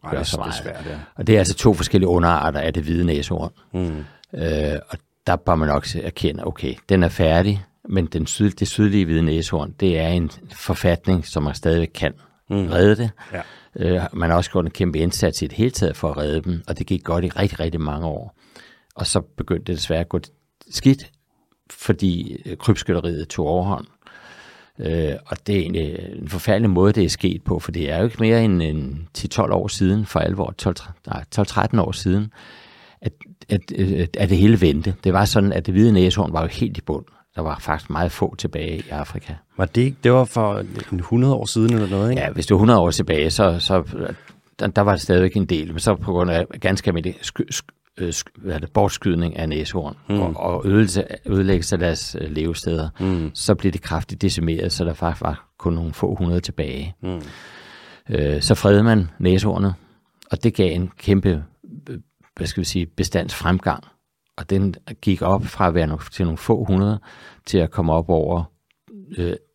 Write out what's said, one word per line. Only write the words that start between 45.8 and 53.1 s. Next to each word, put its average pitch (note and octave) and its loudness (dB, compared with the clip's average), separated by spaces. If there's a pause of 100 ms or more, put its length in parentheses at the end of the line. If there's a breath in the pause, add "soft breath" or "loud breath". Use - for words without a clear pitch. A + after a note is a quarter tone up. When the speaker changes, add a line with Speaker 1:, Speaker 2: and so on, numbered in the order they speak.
Speaker 2:
på - -6
grund F2+ 2
af E2 0 (160)
ganske F#2+ 0
almindelig E2+ -2
sky-, - -8
sk-, - -12
øh, F2+ -6
sk-, - -10 (120)
hvad F#2 -6
er D#2+ -6
det, - -10
bortskydning F2 0
af D#2+ -4
næsehorn D2+ -6 (120)
Speaker 1:
Mm. G2+ 0
Speaker 2:
og, E2+ -2
og F2 -2
ødelæggelse, G2 4 (220)
ødelæggelse F#2+ 0
af E2+ 0
deres, E2+ -4
øh, D#2 -8
levesteder, D#2+ -4 (100)
Speaker 1:
Mm. F2 -2